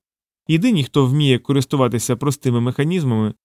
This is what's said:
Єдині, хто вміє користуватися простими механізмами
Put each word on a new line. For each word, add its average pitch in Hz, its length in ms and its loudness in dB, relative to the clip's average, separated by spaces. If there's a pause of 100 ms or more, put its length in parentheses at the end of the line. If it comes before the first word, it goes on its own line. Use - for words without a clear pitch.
(480)
Єдині, 165 360 2
хто 135 220 2
вміє 131 340 2
користуватися 127 760 -2
простими 131 460 -2
механізмами 127 720 -2 (120)